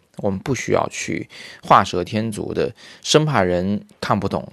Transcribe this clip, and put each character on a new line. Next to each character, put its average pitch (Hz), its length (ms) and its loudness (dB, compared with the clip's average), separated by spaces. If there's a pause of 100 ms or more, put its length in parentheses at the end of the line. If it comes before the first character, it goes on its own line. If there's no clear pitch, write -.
(180)
我 104 120 -2
们 95 100 -4
不 139 140 -4
需 110 200 -4
要 - 160 2
去 - 380 -8 (360)
画 117 200 6
蛇 92 200 -2
添 110 280 -4
足 82 220 -6
的， 73 200 -2 (300)
生 156 220 4
怕 135 180 2
人 92 400 0 (180)
看 113 180 0
不 92 80 -2
懂 - 240 -4